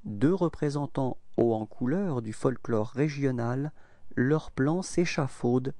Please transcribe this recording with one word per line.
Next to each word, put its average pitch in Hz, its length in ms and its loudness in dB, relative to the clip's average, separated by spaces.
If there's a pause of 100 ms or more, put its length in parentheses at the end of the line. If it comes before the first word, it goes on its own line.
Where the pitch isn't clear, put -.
deux 107 300 2
représentants 147 800 -2 (220)
haut 117 160 6
en 110 120 -2
couleur 143 540 -2
du 110 120 -6
folklore 117 560 0
régional, 135 840 0 (440)
leur 139 340 2
plan 156 320 2
s'échafaude 131 960 0